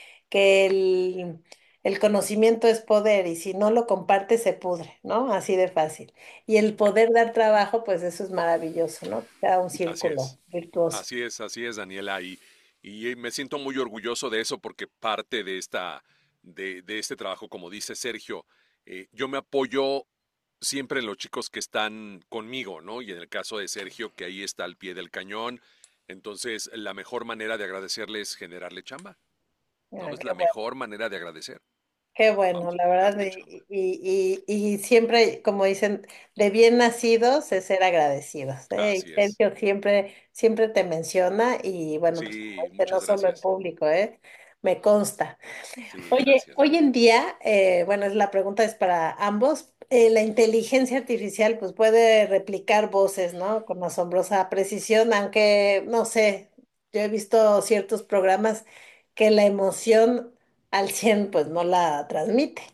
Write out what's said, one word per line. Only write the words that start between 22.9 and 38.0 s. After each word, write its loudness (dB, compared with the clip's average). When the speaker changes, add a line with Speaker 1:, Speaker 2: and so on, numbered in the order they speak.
Speaker 2:
Y -14
en -14
el -18
caso -10
de -8
Sergio, -12
que -14
ahí -12
está -10
al -14
pie -14
del -14
cañón, -10
entonces -12
la -10
mejor -12
manera -8
de -10
agradecerle -10
es -12
generarle -16
chamba, -20
¿no? -12
Speaker 1:
Ah, -12
Speaker 2:
Es -8
Speaker 1:
qué -2
Speaker 2:
la -2
Speaker 1:
bueno. 2
Speaker 2:
mejor -6
manera -6
de -8
agradecer. -14
Speaker 1:
Qué 4
bueno, 0
Speaker 2:
Vamos, -6
Speaker 1:
la 0
verdad, 2
Speaker 2:
generarle -4
Speaker 1:
y, -6
Speaker 2:
chamba. -18
Speaker 1:
y, -2
y, -4
y -2
siempre, 4
como 0
dicen, 0
de 2
bien 6
nacidos 2
es 0
ser 0
agradecidos, 0